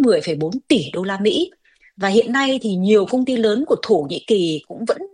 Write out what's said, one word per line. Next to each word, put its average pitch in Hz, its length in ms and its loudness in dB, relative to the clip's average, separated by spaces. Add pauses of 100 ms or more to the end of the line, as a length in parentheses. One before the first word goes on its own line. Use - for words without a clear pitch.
mười 185 180 4
phẩy 160 140 -4
bốn 160 320 2
tỷ 170 260 2
đô 180 100 -4
la 196 140 -6
Mỹ. 220 340 0 (460)
Và 196 100 -2
hiện 226 240 2
nay 269 300 0
thì 202 140 -2
nhiều 196 300 4
công 254 200 -2
ty 254 120 -2
lớn 220 300 0
của 220 140 0
Thổ 170 280 0
Nhĩ 165 180 -10
Kỳ 170 400 0
cũng - 180 -12
vẫn - 120 -2 (160)